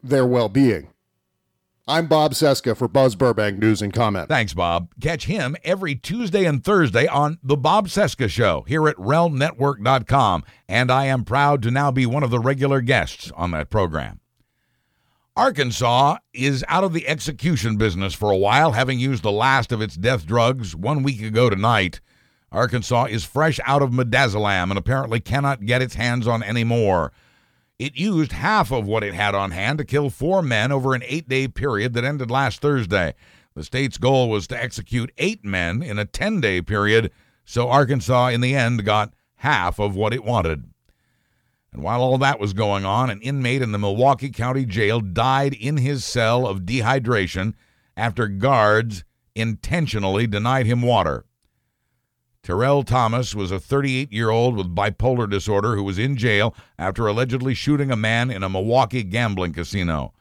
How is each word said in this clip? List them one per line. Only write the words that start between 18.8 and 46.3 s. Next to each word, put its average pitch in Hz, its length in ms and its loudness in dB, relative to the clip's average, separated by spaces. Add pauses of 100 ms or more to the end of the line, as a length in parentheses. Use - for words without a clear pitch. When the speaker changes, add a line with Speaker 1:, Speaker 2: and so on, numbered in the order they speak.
Speaker 2:
used 127 240 -2
the 107 80 0
last 120 400 2
of 110 100 -2
its 107 140 -6
death 98 320 -2
drugs 117 480 0
one 127 300 -2
week 127 180 -4
ago 113 260 2
tonight. 101 520 0 (500)
Arkansas 120 540 0
is 113 200 -4
fresh 151 400 -2
out 139 180 2
of 131 80 0
midazolam 107 800 0
and 98 60 -2
apparently 120 440 -2
cannot 135 460 -4
get 123 160 0
its 127 120 -6
hands 120 320 -2
on 117 160 0
any 113 220 -2
more. 104 480 2 (640)
It 135 200 -10
used 170 340 0
half 170 400 0
of 113 140 -2
what 107 180 -2
it 101 80 -6
had 101 220 0
on 98 160 -2
hand 101 260 -4
to 147 80 -6
kill 143 240 -2
four 175 320 0
men 123 320 0
over 131 220 0
an 120 100 -4
eight-day 135 440 -2
period 117 440 -2
that 120 120 -2
ended 135 260 -4
last 131 320 -2
Thursday. 101 500 0 (420)
The 76 100 -12
state's 131 340 -4
goal 127 320 4
was 101 160 -2
to 123 120 -10
execute 117 600 -6
eight 202 260 -4
men 92 380 -2
in 110 160 -6
a 104 80 -4
ten-day 135 560 -2
period, 104 480 2 (340)
so 120 240 -2
Arkansas 127 600 2
in 120 120 0
the 127 140 0
end 117 320 0
got 104 260 0 (220)
half 90 440 -2
of 101 160 -2
what 107 200 -2
it 120 100 -6
wanted. 82 460 -2 (1000)
And 62 120 -12
while 98 180 -2
all 127 160 2
that 135 240 2
was 101 140 -2
going 101 320 0
on, 117 240 0
an 101 100 -8
inmate 131 400 -2
in 117 120 -2
the 101 60 -2
Milwaukee 120 520 0
County 127 340 -2
Jail 107 360 0
died 131 520 0
in 127 240 -4
his 135 260 -2
cell 120 440 0